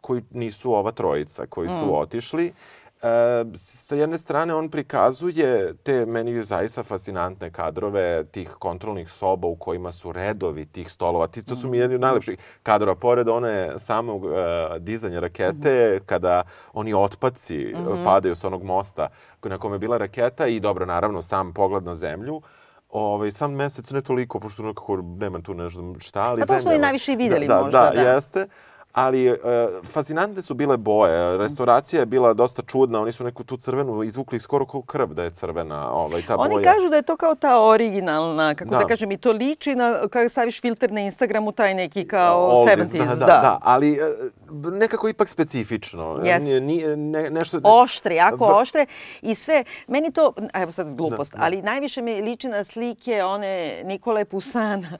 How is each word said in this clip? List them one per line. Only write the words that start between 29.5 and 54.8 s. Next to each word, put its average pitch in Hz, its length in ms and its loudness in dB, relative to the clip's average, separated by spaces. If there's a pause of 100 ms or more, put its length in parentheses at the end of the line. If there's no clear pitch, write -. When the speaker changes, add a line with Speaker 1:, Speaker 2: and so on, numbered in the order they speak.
Speaker 1:
fascinantne 165 580 -4
su 160 120 -8
bile 135 240 2
boje. 95 560 4
Speaker 2:
Mhm. 95 80 0
Speaker 1:
Restauracija 131 580 2
je 123 60 4
bila 117 280 4
dosta 135 280 0
čudna. 120 400 0
Oni 113 100 -4
su 120 120 -12
neku 120 200 -8
tu 127 140 -10
crvenu 123 460 -4
izvukli 117 360 -6
skoro 139 260 -2
kao 135 160 -10
krv 127 260 -2
da 78 160 -6
je 85 80 -4
crvena, 80 600 -6
ovaj, 80 280 -2
ta 110 160 -2
Speaker 2:
Oni 254 140 2
Speaker 1:
boja. 208 140 0
Speaker 2:
kažu 370 240 4
da 302 60 2
je 302 60 6
to 320 160 -2
kao 320 180 0
ta 247 260 4
originalna, 170 920 2
kako 180 160 -8
da 127 60 2
Speaker 1:
Da. 120 80 4
Speaker 2:
kažem, 214 260 -2
i 196 60 -6
to 240 140 0
liči 269 440 -2
na, 233 320 0
kada 233 220 0
staviš 233 320 -2
filter 233 300 -2
na 214 100 -4
Instagramu, 214 500 -2
taj 202 220 2
neki 185 340 -4
kao 175 420 4
Speaker 1:
Oldies, - 200 8
Speaker 2:
seventies, 170 400 4
Speaker 1:
da, 123 160 2
da, 190 80 10
Speaker 2:
da. 143 80 10
Speaker 1:
da, 113 220 6
ali, 135 280 6
e, 151 220 0 (580)
nekako 220 380 0
ipak 214 200 0
specifično. 104 880 -4
Speaker 2:
Jeste. 175 220 4
Speaker 1:
Nije, 139 200 2
nije, 151 360 -2
ne, 151 320 -4
nešto 160 340 -4
Speaker 2:
Oštre, 220 520 6
jako 196 300 4
Speaker 1:
v- 196 80 8
Speaker 2:
oštre. 254 320 4 (360)
I 220 140 -4
sve, 294 280 0 (240)
meni 294 240 0
to, 285 220 2 (200)
evo 175 180 -2
sad 156 220 -8
glupost, 139 380 -4
Speaker 1:
Da, - 60 -16
da. 151 80 0
Speaker 2:
ali 185 160 -2
najviše 262 400 -4
mi 226 200 -4
liči 233 260 -6
na 208 160 -4
slike 226 600 -4
one 196 300 -2 (300)
Nikole 202 420 -2
Pusana. 196 640 -6 (100)